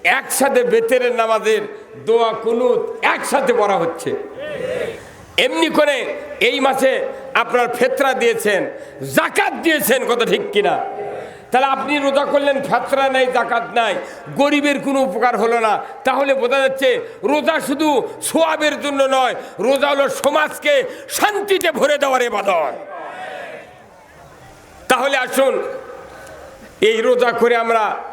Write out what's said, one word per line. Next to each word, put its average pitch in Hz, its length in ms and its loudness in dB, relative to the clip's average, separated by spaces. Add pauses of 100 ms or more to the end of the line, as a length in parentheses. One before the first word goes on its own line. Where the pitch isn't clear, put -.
একসাথে 247 600 2
বেতেরের 233 520 2
নামাজের 220 460 2 (440)
দোয়া 226 280 2
কুনুত 233 720 0
একসাথে 277 480 0
পড়া 202 240 2
হচ্ছে। 165 360 -4 (1200)
এমনি 311 320 2
করে 285 460 0 (240)
এই 254 200 2
মাসে 254 480 2 (260)
আপনার 240 400 0
ফেতরা 262 400 0
দিয়েছেন, 208 520 0 (360)
যাকাত 320 520 0
দিয়েছেন, 247 520 0
কথা 226 200 0
ঠিক 208 160 0 (100)
কিনা? 185 280 2 (720)
তাহলে 262 160 4
আপনি 269 300 0
রোজা 277 280 2
করলেন, 277 360 2
ফেতরা 262 480 0
নাই, 262 160 2
যাকাত 240 380 0 (100)
নাই, 214 220 2 (400)
গরিবের 285 440 2
কোনো 269 220 0
উপকার 233 360 2
হলো 233 220 2
না, 214 200 2 (240)
তাহলে 269 300 0
বোঝা 247 260 0
যাচ্ছে 262 400 2 (240)
রোজা 294 360 2
শুধু 285 480 0 (140)
সোয়াবের 302 600 0
জন্য 277 220 0
নয়, 262 320 2 (240)
রোজা 269 300 2
হলো 277 200 2
সমাজকে 285 720 0 (260)
শান্তিতে 392 600 0
ভরে 277 260 2
দেওয়ার 262 240 2
ইবাদত। 190 520 0 (2250)
তাহলে 262 300 2
আসুন, 254 460 0 (1160)
এই 220 200 4
রোজা 240 300 4
করে 233 240 4
আমরা 226 400 2 (180)